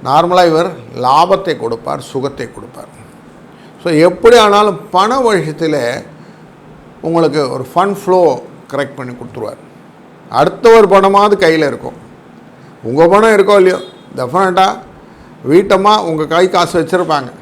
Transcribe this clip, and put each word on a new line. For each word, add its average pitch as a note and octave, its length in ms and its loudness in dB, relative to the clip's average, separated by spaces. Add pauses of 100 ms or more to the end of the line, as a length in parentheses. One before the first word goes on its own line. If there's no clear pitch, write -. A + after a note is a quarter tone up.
நார்மலா E3+ 480 2
இவர் E3+ 180 -2 (360)
லாபத்தை D#3+ 560 0
கொடுப்பார், C3 500 -8
சுகத்தை C3 420 -8
கொடுப்பார். - 360 -20 (920)
So, F3 100 -4 (160)
எப்படி A#3 280 4 (100)
ஆனாலும் G3+ 340 0 (100)
பண G#3+ 360 0
விஷயத்துல D#3+ 500 -2 (1300)
உங்களுக்கு D#3+ 320 0 (140)
ஒரு C3 200 -6
ஃபண்ட் G3 300 -2
ஃப்ளோ F#3 160 2 (520)
கரெக்ட் C#3 260 -8
பண்ணி B2+ 220 -12
கொடுத்துருவார். A#2 400 -14 (800)
அடுத்த A3+ 380 4
ஒரு G#3 100 4
பணமாவது G3 560 2
கையில D#3+ 280 2
இருக்கும். - 260 -14 (840)
உங்க B2 260 0
பணம் G#3+ 280 4
இருக்கோ G3+ 260 2
இல்லையோ, F#3 160 2 (380)
டெஃபினட்டா F3+ 520 0 (840)
வீட்டம்மா G3 420 2 (140)
உங்க D#3 180 -4
கை E3 240 0
காசு F3 300 -2
வச்சிருப்பாங்க D#3 500 -4 (120)